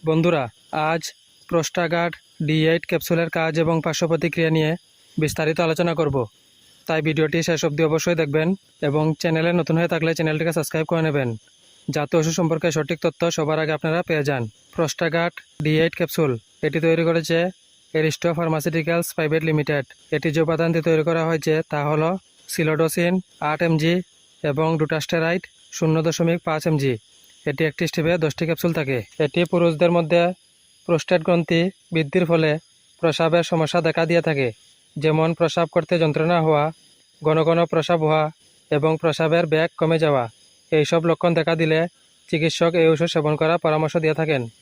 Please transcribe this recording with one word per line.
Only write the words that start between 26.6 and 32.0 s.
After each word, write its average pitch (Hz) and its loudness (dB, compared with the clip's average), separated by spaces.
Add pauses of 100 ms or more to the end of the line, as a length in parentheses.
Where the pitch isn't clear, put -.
এমজি। 139 0 (520)
এটি 151 -2
একটি - -6
স্ট্রিপে 165 -2 (120)
দশটি 156 -2
ক্যাপসুল 165 -2
থাকে। 131 -2 (260)
এটি 151 0 (100)
পুরুষদের 170 2
মধ্যে 170 2 (680)
প্রোস্টেট 170 2
গ্রন্থি 170 2 (340)
বৃদ্ধির 160 0